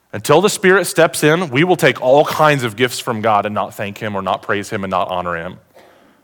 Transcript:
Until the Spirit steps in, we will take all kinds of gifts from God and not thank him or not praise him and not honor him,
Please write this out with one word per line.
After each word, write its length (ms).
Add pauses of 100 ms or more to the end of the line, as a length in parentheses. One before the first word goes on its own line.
(120)
Until 300
the 80
Spirit 360
steps 380
in, 260
we 140
will 120
take 260
all 240
kinds 380
of 120
gifts 240
from 220
God 240
and 80
not 220
thank 240
him 160
or 80
not 180
praise 300
him 120
and 80
not 180
honor 260
him, 240 (640)